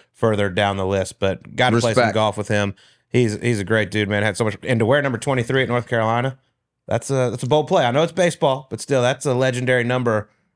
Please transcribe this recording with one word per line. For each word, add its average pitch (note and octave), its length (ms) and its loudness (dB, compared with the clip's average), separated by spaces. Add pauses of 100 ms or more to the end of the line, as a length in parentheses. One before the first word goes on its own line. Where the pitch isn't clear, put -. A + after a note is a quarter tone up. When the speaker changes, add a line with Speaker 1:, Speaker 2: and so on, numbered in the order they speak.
(140)
Speaker 1:
further G#2 360 0
down G2+ 280 0
the F#2+ 80 -2
list. F#2+ 340 -2
But F#2+ 360 -4
gotta B2 240 2
play A2+ 140 2
some B2 80 4
Speaker 2:
Respect. A2 140 2
Speaker 1:
golf G#2+ 220 0
with G#2 120 -6
him. G2+ 260 0 (340)
He's, A2+ 320 2
he's A#2 180 0
a G2 40 -2
great G#2 280 0
dude, G#2+ 180 0
man. G#2 140 0
Had G#2+ 140 0
so A#2+ 80 0
much, G#2 180 -4
and A2+ 160 0
to A2 60 2
wear C#3 160 2
number C3 160 -2
twenty-three C3 460 -2
at A2 60 -4
North A#2+ 180 -2
Carolina, A#2+ 500 -2 (500)
that's - 220 -4
a, B2+ 220 0
that's B2 120 -8
a B2+ 40 -4
bold D3 200 2
play. E3+ 180 2
I A#2 60 0
know D3 120 2
it's E3+ 80 -2
baseball, D#3+ 580 0
but A2+ 120 -10
still, C3+ 200 0
that's B2+ 240 0
a C3+ 80 0
legendary B2+ 520 0
number A#2+ 440 -2 (260)